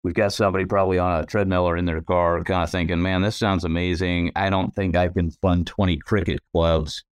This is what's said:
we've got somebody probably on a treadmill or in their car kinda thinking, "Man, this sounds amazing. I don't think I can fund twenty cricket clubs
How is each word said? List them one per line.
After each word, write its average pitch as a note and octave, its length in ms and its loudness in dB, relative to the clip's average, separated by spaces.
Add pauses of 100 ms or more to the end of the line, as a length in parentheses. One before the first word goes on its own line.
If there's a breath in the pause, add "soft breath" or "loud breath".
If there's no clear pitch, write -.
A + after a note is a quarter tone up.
we've - 80 -2
got G2+ 220 0
somebody F#2+ 320 0
probably F#2+ 320 2
on F2+ 200 0
a D#2 60 -2
treadmill F#2+ 400 0
or E2+ 140 0
in F2 80 -2
their D#2+ 160 -2
car E2+ 420 2
kinda F2+ 220 0
thinking, E2+ 340 -2
"Man, F#2 220 0
this G#2+ 140 -2
sounds F#2+ 280 0
amazing. F2 720 0
I G2 140 -2
don't F#2+ 240 -2
think F#2 220 -2
I F2+ 120 2
can E2+ 220 0
fund F2+ 360 0
twenty F#2 300 0
cricket F2+ 440 -2 (120)
clubs E2 600 0